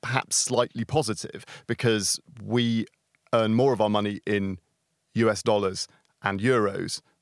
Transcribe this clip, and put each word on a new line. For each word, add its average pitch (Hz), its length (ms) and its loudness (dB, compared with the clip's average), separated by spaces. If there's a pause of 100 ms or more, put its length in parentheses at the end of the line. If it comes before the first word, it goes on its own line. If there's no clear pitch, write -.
perhaps 123 320 -4
slightly 120 500 0
positive - 640 -4 (220)
because 110 500 0 (240)
we 113 440 0 (460)
earn 110 220 2
more 131 180 4
of 107 80 0
our 107 80 4
money 104 380 0
in 98 320 -2 (560)
U 113 160 4
S 104 140 -4
dollars 101 420 0 (340)
and 98 200 -2
euros 104 600 0 (220)